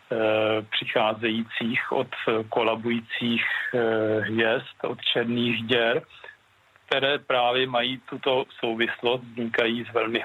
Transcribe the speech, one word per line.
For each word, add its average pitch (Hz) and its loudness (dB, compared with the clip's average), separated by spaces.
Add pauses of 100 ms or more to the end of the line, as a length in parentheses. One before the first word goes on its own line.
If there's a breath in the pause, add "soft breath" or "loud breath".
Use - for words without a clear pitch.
(120)
eh, 120 0 (540)
přicházejících 113 0
od 131 0 (400)
kolabujících, 117 0 (300)
eh, 110 2
hvězd, 113 0
od 120 -4
černých 120 0
děr, 120 2 (840 loud breath)
které 139 2
právě 127 2
mají 123 0 (100)
tuto 135 0 (160)
souvislost, 120 0
vznikají 117 0
z - -16
velmi 113 0